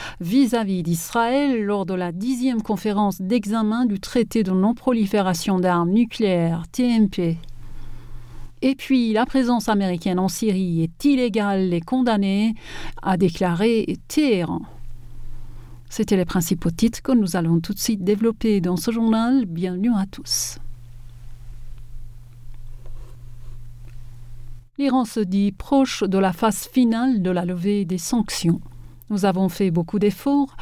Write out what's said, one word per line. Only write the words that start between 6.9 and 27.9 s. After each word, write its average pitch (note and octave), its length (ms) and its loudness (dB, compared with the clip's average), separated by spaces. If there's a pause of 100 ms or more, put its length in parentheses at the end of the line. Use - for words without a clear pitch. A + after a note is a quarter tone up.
P. E3 300 -2 (1200)
Et C4+ 140 2
puis, A#3+ 380 2
la A3+ 120 4
présence A#3+ 440 2
américaine F#3 500 2
en F#3+ 80 2
Syrie F#3 560 0
est E3 220 -4
illégale G3+ 680 2
et E3+ 60 2
condamnée, G#3+ 760 2 (460)
a F#3+ 140 2
déclaré F#3 800 2 (140)
Téhéran. A3+ 540 2 (1300)
C'étaient G#3 280 0
les F3+ 80 2
principaux F3 440 0
titres A3+ 320 0
que C4 120 0
nous G3+ 240 2
allons E3 240 2
tout F#3 120 -4
de - 60 -6
suite G#3 240 -2
développer G#3+ 560 2
dans F3+ 160 0
ce F3+ 160 -2
journal. A3+ 540 2
Bienvenue F3+ 500 -2
à G3 160 0
tous. - 460 -6 (4000)
L'Iran C4 280 2
se A3+ 160 -2
dit G3 320 2
proche - 500 2
de F#3+ 140 2
la F#3+ 160 2
phase G#3 340 0
finale A#3+ 540 2
de F3+ 100 2
la F3 140 0
levée F#3 400 0
des F3+ 120 -2